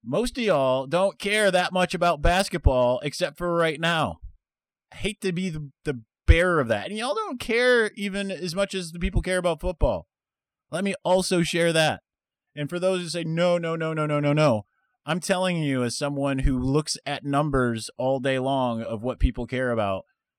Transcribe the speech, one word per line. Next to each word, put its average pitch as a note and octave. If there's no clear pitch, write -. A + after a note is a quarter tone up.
Most F3+
of A#3+
y'all C3+
don't F3+
care G#3
that F3+
much F3+
about F3
basketball C#3+
except D3
for F3
right D#3+
now. D#3+
I -
hate -
to F#3+
be F#3
the, D3+
the C3
bearer E3+
of B2
that. G#2
And G#3
y'all B3+
don't G4+
care A#3
even G3
as E3+
much G3
as F3+
the F3
people F#3
care F#3
about E3+
football. C3
Let F3
me G3
also F3+
share E3+
that. D#3
And D3
for F3
those F#3
who E3+
say, E3
"No, F3
no, E3
no, D#3+
no, D#3
no, D3
no, D3
no," C#3+
I'm D#3+
telling F3+
you C3+
as A#2
someone C#3+
who C3
looks C3+
at C#3+
numbers C#3
all C3
day C3
long B2+
of A2
what B2
people B2+
care B2+
about, G2